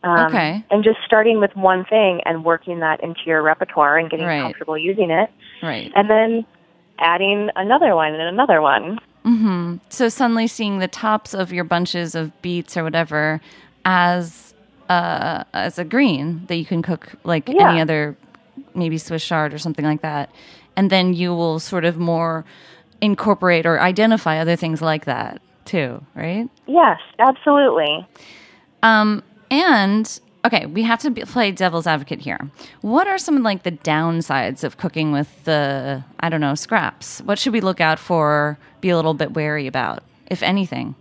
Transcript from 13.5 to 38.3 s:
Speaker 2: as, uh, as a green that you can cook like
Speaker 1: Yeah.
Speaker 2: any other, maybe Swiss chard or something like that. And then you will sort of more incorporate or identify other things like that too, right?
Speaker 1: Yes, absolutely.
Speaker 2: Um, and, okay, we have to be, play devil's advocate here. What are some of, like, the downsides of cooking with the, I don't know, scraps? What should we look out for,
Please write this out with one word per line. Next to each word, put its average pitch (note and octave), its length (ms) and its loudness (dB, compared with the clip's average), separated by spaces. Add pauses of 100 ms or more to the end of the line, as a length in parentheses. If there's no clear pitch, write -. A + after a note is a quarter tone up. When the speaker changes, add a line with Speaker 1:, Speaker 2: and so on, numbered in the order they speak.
Speaker 2:
as, F3 680 0 (340)
uh, E3+ 640 -2
as - 260 -4
a F3 60 -6
green E3 640 0
that E3+ 100 -4
you F3 80 -4
can E3+ 160 -2
cook E3 300 -6 (140)
like E3 240 -2
Speaker 1:
Yeah. E4 220 6
Speaker 2:
any E3 120 2
other, D3+ 340 -2 (580)
maybe E3 220 -2
Swiss D#3+ 300 -6
chard D3+ 260 -2
or D3 60 -12
something D3+ 260 -6
like D3+ 160 0
that. D3+ 300 -6 (460)
And G3 120 2
then F#3 240 4
you F3 220 -2
will E3 240 0
sort E3 260 -4
of E3 140 0
more E3 480 -2 (560)
incorporate F#3 640 2
or E3 140 4
identify F#3 580 2
other E3 180 2
things D#3+ 240 -4
like D#3 240 -2
that A#2 380 -6 (240)
too, C#3 360 -4 (120)
right? G3+ 340 -6 (180)
Speaker 1:
Yes, C4 320 4 (200)
absolutely. A3+ 880 2 (760)
Speaker 2:
Um, G#3+ 400 4 (280)
and, A3 680 2 (240)
okay, A#3 220 2
we F3 180 -4
have A#3 160 0
to D4 100 -2
be, A3+ 120 -6
play A3 280 0
devil's E3+ 360 -2
advocate D3 340 -2
here. G#2+ 180 -8 (440)
What D4 260 2
are F#4+ 100 -2
some E4+ 180 0
of, C4 60 2
like, G3+ 220 -2
the F#3+ 80 -4
downsides D3+ 920 -2
of - 140 -6
cooking D#3 340 -4
with C#3+ 320 -4
the, C#3 600 -2 (160)
I E3+ 80 -2
don't D#3+ 120 -2
know, C#3+ 140 0
scraps? - 680 -6
What G3+ 160 -2
should C4+ 140 -2
we A3+ 80 0
look F#3 200 -2
out D#3 180 2
for, D3 600 0 (220)